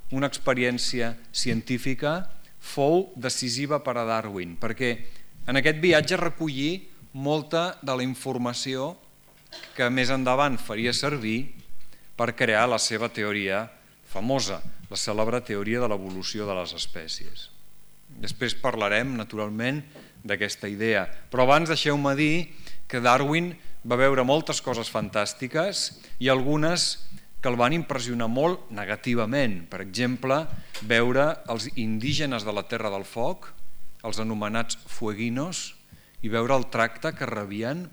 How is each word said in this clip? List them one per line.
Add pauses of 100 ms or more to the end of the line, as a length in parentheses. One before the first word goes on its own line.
(120)
una
experiència (180)
científica, (320)
fou
decisiva
per
a
Darwin,
perquè (580)
en
aquest
viatge
recollí (260)
molta
de
la
informació (840)
que
més
endavant
faria
servir (640)
per
crear
la
seva
teoria (460)
famosa, (300)
la
cèlebre
teoria
de
l'evolució
de
les
espècies. (600)
Després
parlarem,
naturalment, (440)
d'aquesta
idea, (240)
però
abans
deixeu-me
dir (420)
que
Darwin (360)
va
veure
moltes
coses
fantàstiques (340)
i
algunes (520)
que
el
van
impressionar
molt
negativament.
Per
exemple, (480)
veure (200)
els (100)
indígenes
de
la
Terra
del
Foc, (540)
els
anomenats (120)
fueguinos, (440)
i
veure
el
tracte
que
rebien